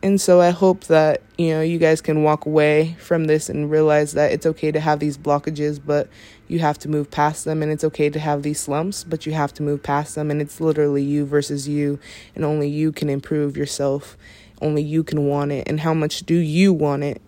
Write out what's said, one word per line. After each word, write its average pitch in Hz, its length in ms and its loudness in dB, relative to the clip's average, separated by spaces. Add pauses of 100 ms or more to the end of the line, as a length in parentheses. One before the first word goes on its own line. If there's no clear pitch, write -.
And 196 180 4
so 180 200 6
I 175 100 6
hope 185 340 2
that, 156 380 2 (160)
you 170 100 2
know, 156 140 0
you 170 160 0
guys 160 240 4
can 151 200 0
walk 151 220 2
away 151 540 2
from 165 260 -2
this 151 240 0
and 147 220 -4
realize 151 420 4
that 147 200 2
it's - 120 -4
okay 160 260 0
to 147 80 0
have 151 220 0
these 147 160 -2
blockages, 147 680 -2
but 147 240 0 (380)
you 170 120 -4
have 151 220 0
to 151 100 -8
move 147 200 -2
past 151 360 -2
them, 156 160 -2
and 151 100 -2
it's 151 120 -4
okay 151 260 0
to 147 80 -6
have 147 240 -2
these 147 180 -4
slumps, 160 420 -4
but 160 220 -8
you 156 80 -6
have 160 220 -2
to - 80 -8
move 143 200 -4
past 147 320 -2
them, 151 160 -4
and 147 120 -2
it's - 180 -10
literally 147 420 2
you 143 220 0
versus 143 420 -2
you, 143 320 -2 (360)
and 160 100 -4
only 147 240 -2
you 151 240 -2
can 151 160 -4
improve 143 480 -4
yourself. 143 600 -4 (440)
Only 151 220 -2
you 156 220 -2
can 147 220 -2
want 143 260 0
it, 135 140 -6
and 156 140 -4
how 160 140 0
much 156 260 -2
do - 140 -2
you 170 400 4
want 147 280 -2
it? 143 260 -6